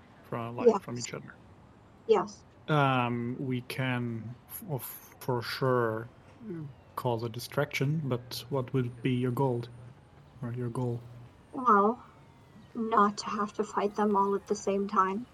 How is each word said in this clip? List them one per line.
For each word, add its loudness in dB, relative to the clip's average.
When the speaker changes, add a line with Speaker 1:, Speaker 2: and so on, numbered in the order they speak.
Speaker 1:
from, -6
like, 6
from -8
Speaker 2:
Yes. -8
Speaker 1:
each -10
other? -12
Speaker 2:
Yes. 4
Speaker 1:
Um, 2
we -2
can, -2
f-, -16
of, -4
for -2
sure, 2
uh, -8
cause 0
a -4
distraction, -2
but -4
what -2
will 2
be 2
your 0
goal? 0
Or -6
your -4
goal? -2
Speaker 2:
Well, 4
not 4
to -10
have -2
to 0
fight -2
them 4
all 4
at -6
the 0
same 0
time. 0